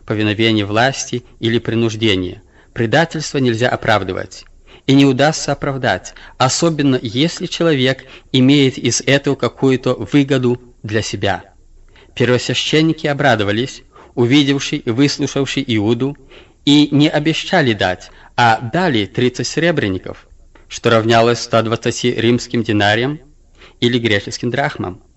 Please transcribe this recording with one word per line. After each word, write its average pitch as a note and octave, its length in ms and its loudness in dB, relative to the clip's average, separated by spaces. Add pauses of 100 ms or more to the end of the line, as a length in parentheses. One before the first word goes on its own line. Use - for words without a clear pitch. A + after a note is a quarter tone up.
повиновение G#2+ 580 0
власти B2 600 -2 (140)
или A2+ 200 0
принуждение, G#2+ 840 -2 (300)
предательство D3 640 -2
нельзя B2 300 0
оправдывать G2 760 -2 (420)
и C3+ 80 4
не C#3 100 6
удастся C#3 480 0
оправдать, C3 640 -4 (240)
особенно C#3 640 2
если C#3+ 460 -4
человек C3+ 580 0 (280)
имеет C3 460 4
из A#2+ 240 -2
этого C#3 340 0
какую-то B2+ 580 0
выгоду B2+ 640 0 (220)
для G#2+ 200 -2
себя. G2 500 -4 (640)
Первосвященники C3+ 920 0
обрадовались, B2 800 0 (320)
увидевши C#3 600 2
и B2+ 140 -6
выслушавши C3+ 800 -2
Иуду, A#2+ 480 0 (480)
и D3 260 6
не D3 180 4
обещали D3+ 640 0
дать, F#2 360 -4 (260)
а A2+ 240 4
дали B2 460 -2
тридцать B2 400 -2
серебряников, C#3 800 -4 (400)
что - 240 -2
равнялось A#2 480 4
ста - 240 0
двадцати A#2 480 -2
римским A#2+ 540 0
динариям A2 560 0 (580)
или A#2+ 200 2
греческим A2+ 520 -2
драхмам. A#2+ 520 -6 (140)